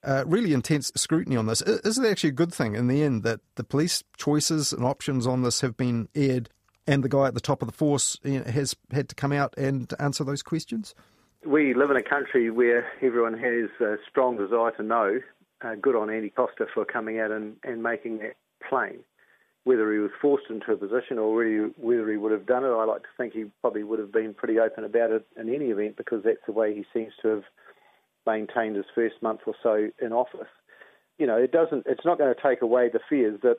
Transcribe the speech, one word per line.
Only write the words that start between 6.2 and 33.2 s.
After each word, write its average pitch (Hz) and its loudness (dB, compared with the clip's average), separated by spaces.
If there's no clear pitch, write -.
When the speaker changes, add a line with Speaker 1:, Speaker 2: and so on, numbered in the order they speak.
Speaker 1:
and 139 2
the 131 0
guy 139 4
at 123 -2
the 120 -4
top 135 -2
of 113 -6
the 113 -10
force, - 0
you 139 -2
know, 120 -10
has 127 -2
had 135 -2
to - -14
come 143 -2
out 143 0
and 135 -2
answer 143 -2
those 139 -4
questions? - -6
Speaker 2:
We 147 4
live 135 4
in 135 6
a 127 0
country 127 0
where 120 4
everyone 117 0
has 117 -2
a 107 0
strong 127 0
desire 113 0
to 110 -6
know. 110 2
Uh, 113 -8
good 120 0
on 110 -2
Andy 110 -6
Costa 117 -2
for 107 -2
coming 110 -6
out 107 -2
and, 107 -8
and 117 -8
making 117 -6
that 110 -10
plain. 120 -2
Whether 110 2
he 107 2
was 104 -2
forced 139 2
into 113 -6
a 104 0
position 113 -4
or 110 0
whether 113 2
he, 107 0
whether 113 0
he 107 -2
would 107 0
have 101 -2
done 123 2
it, 131 0
I 110 2
like 110 -2
to - -20
think 120 -6
he 110 -8
probably 107 -2
would 107 -4
have 101 -6
been 110 -2
pretty 113 0
open 110 0
about 113 2
it 110 0
in 117 -6
any 139 -2
event, 104 -4
because 110 -6
that's 110 0
the 110 -6
way 107 0
he 104 -10
seems 113 -4
to 110 2
have 107 -2
maintained 110 -2
his 98 -4
first 113 0
month 110 -4
or 113 -6
so 107 2
in 117 -4
office. 120 -2
You 113 0
know, 113 2
it 127 2
doesn't, 160 2
it's 131 -2
not 165 2
gonna 135 4
take 131 2
away 120 4
the 113 0
fears 110 2